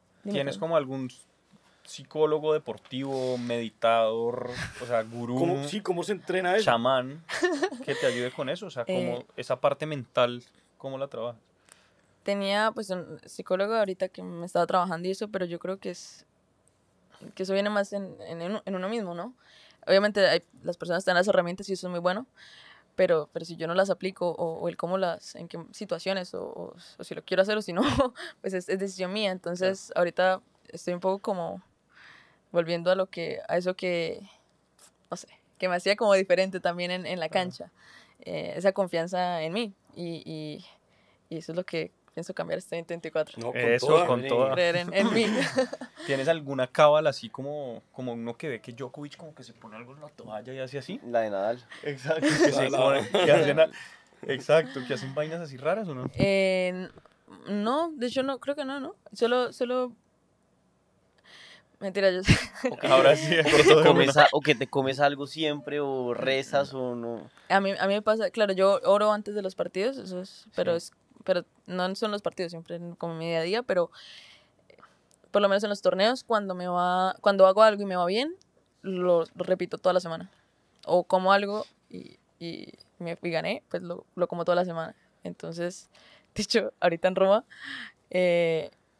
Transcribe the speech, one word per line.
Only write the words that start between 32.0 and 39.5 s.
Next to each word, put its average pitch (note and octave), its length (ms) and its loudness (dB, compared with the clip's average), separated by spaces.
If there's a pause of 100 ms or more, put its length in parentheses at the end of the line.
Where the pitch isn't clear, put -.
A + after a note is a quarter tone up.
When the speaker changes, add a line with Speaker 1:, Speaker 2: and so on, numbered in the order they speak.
Speaker 2:
volviendo E3+ 380 0
a F#3 40 6
lo F#3+ 120 0
que, E3 420 -8
a - 80 0
eso F3+ 180 -2
que, F3 460 -4 (880)
no F#3 60 -8
sé, - 120 -16 (300)
que F#3 100 0
me F3+ 80 0
hacía F#3+ 200 2
como G#3 180 4
diferente F#3+ 460 2
también F3 300 -2
en, F3+ 160 -6
en F3+ 120 -6
la D#3+ 120 -4
Speaker 1:
Claro. F#3 180 0
Speaker 2:
cancha. F3 240 -14 (480)
Eh, - 360 -8
esa F#3 160 2
confianza F3+ 680 -2
en D#3+ 120 -4